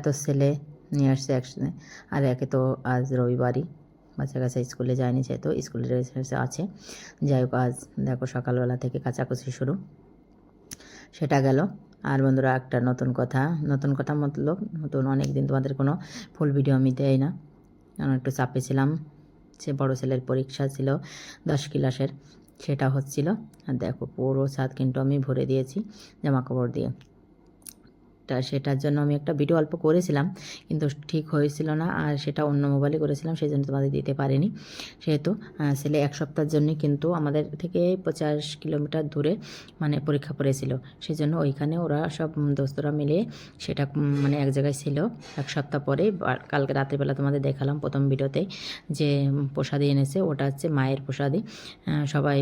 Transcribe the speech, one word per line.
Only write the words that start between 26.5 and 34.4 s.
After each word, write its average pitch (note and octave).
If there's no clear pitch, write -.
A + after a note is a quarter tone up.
দিয়ে। A#2+
তা C3
সেটার C#3
জন্য D3
আমি D3
একটা D3
ভিডিও D3+
অল্প D#3
করেছিলাম, D#3
কিন্তু D3+
ঠিক D#3
হয়েছিল D3
না, D#3
আর D3+
সেটা D3
অন্য C#3+
মোবাইলে C#3+
করেছিলাম, D3+
সেই D#3+
জন্য C#3+
তোমাদের C#3
দিতে C#3
পারিনি। C#3